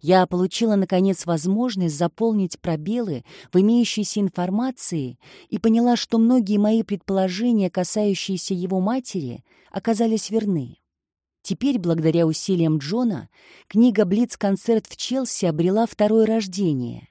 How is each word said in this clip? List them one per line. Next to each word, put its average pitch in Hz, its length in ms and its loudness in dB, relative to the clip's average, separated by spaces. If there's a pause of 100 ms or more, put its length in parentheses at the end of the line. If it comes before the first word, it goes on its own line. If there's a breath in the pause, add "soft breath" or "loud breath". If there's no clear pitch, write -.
Я 180 260 4
получила, 190 480 0
наконец, 190 500 2
возможность 180 720 -2
заполнить 190 600 -2
пробелы 165 680 -6 (280 loud breath)
в 180 80 4
имеющейся 214 580 2
информации 180 1000 -4 (300 loud breath)
и 208 80 -4
поняла, 233 360 4
что 233 240 -2
многие 226 380 2
мои 214 260 2
предположения, 190 880 -2
касающиеся 190 840 -2
его 185 260 -2
матери, 185 640 -6 (260 soft breath)
оказались 220 600 -2
верны. 190 480 -2 (640)
Теперь, 247 360 -2
благодаря 165 480 2
усилиям 160 520 0
Джона, 165 500 -4 (400 soft breath)
книга 214 360 4
"Блиц-концерт 208 840 0
в - 80 -18
Челси" - 480 -4
обрела 180 420 2
второе 214 400 2
рождение 175 840 -2